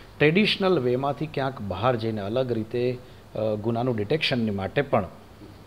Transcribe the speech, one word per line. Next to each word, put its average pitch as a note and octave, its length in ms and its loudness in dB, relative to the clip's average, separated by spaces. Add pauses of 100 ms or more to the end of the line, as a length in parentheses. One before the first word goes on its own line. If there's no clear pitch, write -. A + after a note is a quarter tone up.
(180)
ટ્રેડિશનલ F3+ 600 4
વેમાંથી C3+ 480 0
ક્યાંક C3 340 -4
બહાર G2+ 340 0
જઈને A2 260 -2
અલગ A#2+ 300 -2
રીતે, B2 460 -2 (380)
અ, A2 200 0
ગુનાનું A#2 400 0
ડિટેક્શનની A2 560 0
માટે G2 300 -2
પણ G#2+ 260 0 (600)